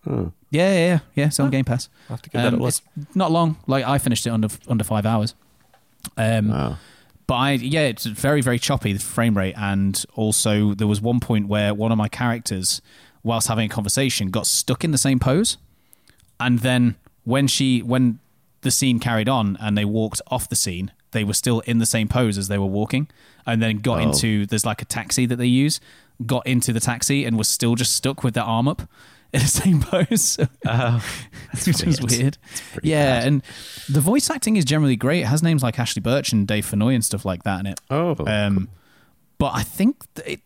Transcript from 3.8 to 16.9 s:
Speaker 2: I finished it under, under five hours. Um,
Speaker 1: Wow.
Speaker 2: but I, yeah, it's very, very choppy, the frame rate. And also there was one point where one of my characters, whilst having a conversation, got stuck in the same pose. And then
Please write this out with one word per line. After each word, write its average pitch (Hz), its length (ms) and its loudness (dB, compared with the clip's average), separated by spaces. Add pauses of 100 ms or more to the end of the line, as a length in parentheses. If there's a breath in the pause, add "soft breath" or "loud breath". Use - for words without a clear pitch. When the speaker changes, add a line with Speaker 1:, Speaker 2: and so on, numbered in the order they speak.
Speaker 2:
I 139 100 2
finished 123 300 -2
it 120 40 -2
under, 110 180 0 (200)
under 110 160 0
five 107 220 0
hours. 110 280 0 (840)
Um, 110 320 2
Speaker 1:
Wow. 65 260 -2 (500 loud breath)
Speaker 2:
but 131 100 0
I, 135 160 2
yeah, 139 340 0
it's 113 180 -4
very, 139 380 0
very 120 160 2
choppy, 123 340 0
the 95 60 -2
frame 117 400 0
rate. 95 180 -2
And 98 480 0 (100)
also 107 600 2
there 107 120 -2
was 104 140 2
one 120 200 0
point 104 280 0
where 104 240 2
one 110 180 0
of 113 60 2
my 104 120 0
characters, 117 760 -4 (400 soft breath)
whilst 113 260 -2
having 113 160 0
a 107 80 -2
conversation, 107 580 -2
got 101 160 -2
stuck - 380 -2
in 165 60 0
the 139 80 0
same 135 200 2
pose. 156 380 0 (840 soft breath)
And 123 200 2
then 123 380 2 (280)